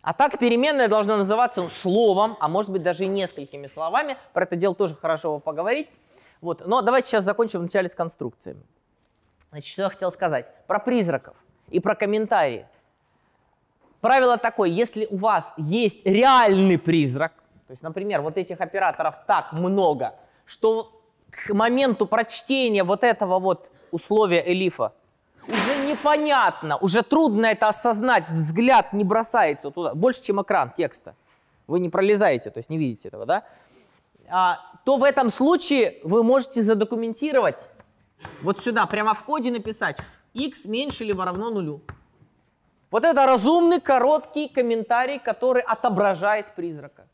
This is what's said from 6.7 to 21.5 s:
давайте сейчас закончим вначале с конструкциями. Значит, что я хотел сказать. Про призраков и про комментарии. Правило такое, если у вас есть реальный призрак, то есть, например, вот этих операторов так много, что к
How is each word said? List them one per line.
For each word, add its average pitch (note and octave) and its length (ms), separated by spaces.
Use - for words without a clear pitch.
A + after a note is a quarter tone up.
давайте B3 260
сейчас G#3 160
закончим G3+ 360
вначале F3 280
с - 60
конструкциями. - 720
Значит, D3 240
что - 80
я G3 80
хотел F#3 240
сказать. D#3 320
Про G3+ 120
призраков G3 580
и F3+ 100
про G#3 140
комментарии. G3+ 720
Правило B3 360
такое, A3 320
если G#3+ 420
у G3+ 60
вас F#3+ 400
есть G3 480
реальный G3 720
призрак, D3+ 540
то C3 60
есть, C3 100
например, F3 380
вот D#3 160
этих F3+ 240
операторов E3+ 540
так F3+ 260
много, D#3+ 600
что - 580
к - 240